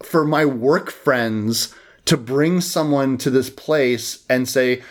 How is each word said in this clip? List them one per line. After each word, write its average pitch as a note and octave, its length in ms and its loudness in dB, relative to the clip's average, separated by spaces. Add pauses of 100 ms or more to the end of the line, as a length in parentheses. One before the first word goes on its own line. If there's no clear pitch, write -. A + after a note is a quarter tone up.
for D#3 220 0
my D#3 200 2
work C#3 460 0
friends A2+ 840 -2 (320)
to D#3+ 100 2
bring C#3+ 440 0
someone C#3+ 580 0
to C3+ 120 -2
this C3 200 2
place C3 760 -2
and B2+ 200 0
say, B2+ 420 0